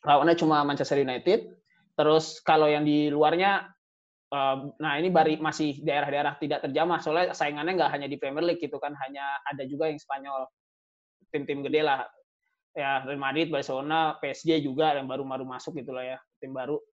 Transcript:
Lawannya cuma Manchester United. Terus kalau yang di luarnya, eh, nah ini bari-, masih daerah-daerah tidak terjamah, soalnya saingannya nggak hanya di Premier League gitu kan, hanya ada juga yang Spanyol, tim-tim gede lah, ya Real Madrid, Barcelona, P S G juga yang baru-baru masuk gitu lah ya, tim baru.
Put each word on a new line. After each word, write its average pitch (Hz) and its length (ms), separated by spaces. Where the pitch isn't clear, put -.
Lawannya 151 320
cuma 151 300
Manchester 143 340
United. 131 480
Terus 156 480
kalau 156 240
yang 151 180
di 147 240
luarnya, 165 640
eh, 135 220
nah 147 160
ini 175 100
bari-, 156 320
masih 151 400
daerah-daerah 143 640
tidak 147 240
terjamah, 156 340
soalnya 175 320
saingannya 151 460
nggak 147 160
hanya 143 160
di 143 100
Premier 143 240
League 170 160
gitu 147 160
kan, 147 160
hanya 139 180
ada 139 160
juga 147 240
yang 147 140
Spanyol, 135 480
tim-tim 143 320
gede 151 240
lah, 135 160
ya 139 320
Real 139 160
Madrid, 143 240
Barcelona, 147 720
P 139 160
S - 80
G 160 160
juga 143 400
yang 135 80
baru-baru 131 400
masuk 131 320
gitu 127 160
lah 127 80
ya, 127 160
tim 135 80
baru. 135 320